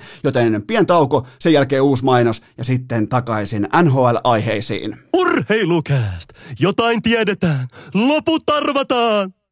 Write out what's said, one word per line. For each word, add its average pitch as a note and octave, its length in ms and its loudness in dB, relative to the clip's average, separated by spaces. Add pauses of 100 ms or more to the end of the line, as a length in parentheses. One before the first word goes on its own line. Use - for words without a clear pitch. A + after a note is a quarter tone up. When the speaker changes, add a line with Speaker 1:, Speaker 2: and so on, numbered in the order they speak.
(240)
Speaker 1:
Joten A2+ 420 0
pien A3 200 2
tauko, D3 400 2 (140)
sen E3+ 120 2
jälkeen C3+ 300 2
uusi C3+ 220 2
mainos A#2+ 380 2 (160)
ja A#2 60 -8
sitten A#2+ 440 -2
takaisin A2 600 -4 (140)
N E3+ 60 4
H C3 80 2
L-aiheisiin. A2+ 1000 0 (200)
Speaker 2:
Urheilukääst! E3+ 1120 -2 (320)
Jotain A3 420 0
tiedetään, D#3+ 640 0 (260)
loput D4 560 0
arvataan! B3+ 840 0 (180)